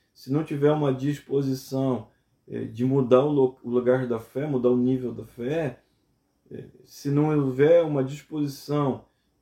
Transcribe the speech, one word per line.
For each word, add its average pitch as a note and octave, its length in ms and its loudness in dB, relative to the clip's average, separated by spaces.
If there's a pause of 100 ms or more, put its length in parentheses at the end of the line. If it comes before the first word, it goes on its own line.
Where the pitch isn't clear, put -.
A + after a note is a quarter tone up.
(120)
se - 200 -10
não D3+ 120 0
tiver D3 260 0
uma D3 240 0
disposição, C3+ 1120 -4 (380)
eh, A2+ 200 -8
de A2+ 180 -6
mudar C3 400 4
o D3+ 80 0
lo-, C3 320 2
o A#2 40 -12
lugar B2 380 0
da A#2 140 -4
fé, C3+ 260 -8
mudar B2 240 0
o B2 60 2
nível B2+ 360 0
da A#2 140 -14
fé, C#3 540 -6 (720)
eh, - 160 -16 (160)
se - 260 -8
não D3+ 260 2
houver C#3+ 460 4
uma D3 220 0
disposição C#3+ 1000 -4 (360)